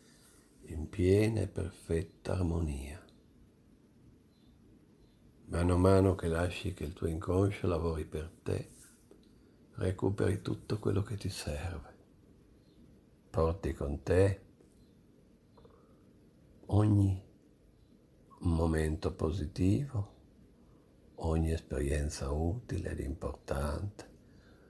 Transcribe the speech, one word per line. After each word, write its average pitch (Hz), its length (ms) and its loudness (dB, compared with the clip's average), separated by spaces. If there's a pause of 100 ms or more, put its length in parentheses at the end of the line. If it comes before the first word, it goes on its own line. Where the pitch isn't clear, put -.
(640)
in 78 240 -8
piena 101 500 4
e 95 80 -2
perfetta - 840 -6
armonia. 80 680 -2 (2500)
Mano 87 280 2
a 87 40 4
mano 95 380 8
che - 120 -4
lasci 87 460 -2
che - 100 -8
il 76 100 -8
tuo - 140 -6
inconscio 90 580 0
lavori 82 400 -2
per 78 240 -8 (140)
te, - 280 -4 (1040)
recuperi 101 680 0
tutto - 380 -4
quello 98 220 0
che 101 140 -6
ti - 140 -6
serve. 80 680 -8 (1300)
Porti 80 440 0
con 71 300 -4
te 95 380 2 (2250)
ogni 101 560 4 (1120)
momento 80 720 2
positivo, 95 1000 -2 (1000)
ogni 80 360 2
esperienza 71 800 -2
utile 82 600 -4
ed - 80 -8
importante, 76 1080 -6 (640)